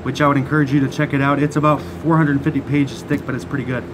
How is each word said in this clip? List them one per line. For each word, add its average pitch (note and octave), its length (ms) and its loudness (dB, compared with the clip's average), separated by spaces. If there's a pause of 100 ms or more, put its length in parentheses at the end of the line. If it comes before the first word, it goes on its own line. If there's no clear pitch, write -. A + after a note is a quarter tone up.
which C3 180 -2
I D3 60 4
would C#3 100 4
encourage C#3 360 0
you D3 60 4
to C3+ 80 2
check C#3+ 260 -2
it C#3 80 0
out. C#3 180 2
It's D3 180 0
about D3+ 240 2
four - 360 0
hundred C#3+ 240 2
fifty D3 200 0
pages C#3 400 -2
thick, - 240 -4
but B2+ 100 -4
it's A#2+ 100 -8
pretty C3 200 -6
good. B2+ 180 -4 (100)